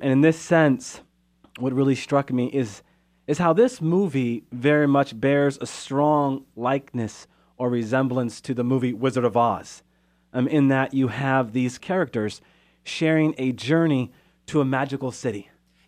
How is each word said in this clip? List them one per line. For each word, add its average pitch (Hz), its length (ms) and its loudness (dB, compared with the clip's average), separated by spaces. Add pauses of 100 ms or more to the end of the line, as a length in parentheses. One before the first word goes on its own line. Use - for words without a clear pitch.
and 139 80 0
in 135 80 4
this 160 180 4
sense, 156 640 0 (580)
what 127 140 -4
really 135 240 2
struck 139 360 -2
me 123 200 0
is, 120 300 -4 (440)
is 147 120 -2
how 170 140 2
this 240 280 2
movie 151 720 0
very 147 340 2
much 139 340 2
bears 143 400 2
a - 60 -8
strong 143 800 0 (100)
likeness 123 720 -4 (300)
or 127 120 -2
resemblance 123 760 -2
to 131 120 -6
the 120 80 -2
movie 123 300 0
Wizard 120 320 0
of 117 120 0
Oz, 113 460 0 (500)
um, 127 140 0
in 143 220 4
that 135 260 0
you 131 140 2
have 131 440 -2
these 127 240 -2
characters 127 640 -4 (440)
sharing 156 540 0
a 131 120 -2
journey 139 640 0 (340)
to 151 140 0
a 139 40 2
magical 131 460 -2
city. 104 400 -8 (380)